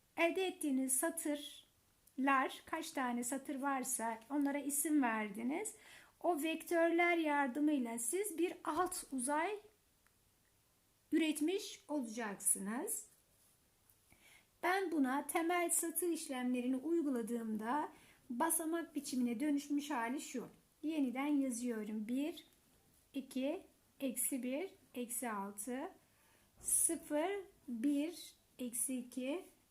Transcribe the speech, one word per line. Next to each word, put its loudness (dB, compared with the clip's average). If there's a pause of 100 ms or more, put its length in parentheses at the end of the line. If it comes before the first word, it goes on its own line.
(180)
elde 2
ettiğiniz 2
satırlar, -2
kaç -6
tane 0
satır -4
varsa -2 (100)
onlara 2
isim 2
verdiniz. 0 (500)
O 2
vektörler 4
yardımıyla 2
siz -2
bir 2 (100)
alt 0
uzay 0 (1500)
üretmiş 0
olacaksınız. -2 (1600)
Ben 2
buna 2
temel 2
satır 0
işlemlerini 0
uyguladığımda 0 (400)
basamak -2
biçimine 0
dönüşmüş 0
hali -2
şu. -8 (340)
Yeniden 0
yazıyorum. 0
Bir, -2 (640)
iki, -2 (380)
eksi -2
bir, -2 (260)
eksi -4
altı, -4 (680)
sıfır, 2 (380)
bir, 0 (240)
eksi -2
iki, -4 (260)